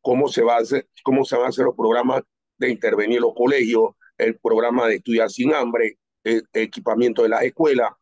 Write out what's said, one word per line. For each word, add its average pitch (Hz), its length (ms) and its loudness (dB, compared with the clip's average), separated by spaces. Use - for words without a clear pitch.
¿cómo 131 280 0
se 123 140 0
va 117 140 2
a 117 40 2
hacer, 131 280 -4
cómo 135 220 0
se 131 120 -4
van 120 100 0
a - 20 -2
hacer 127 180 -2
los 123 80 -2
programas 120 480 0
de 123 140 -2
intervenir 110 460 0
en 120 60 0
los 113 120 0
colegios, 117 560 2
el 113 220 -2
programa 117 480 0
de 110 100 0
estudiar 113 320 0
sin 123 240 0
hambre, 117 460 -2
el 113 300 -2
equipamiento 113 720 -2
de 113 60 2
las 110 140 0
escuelas 127 480 0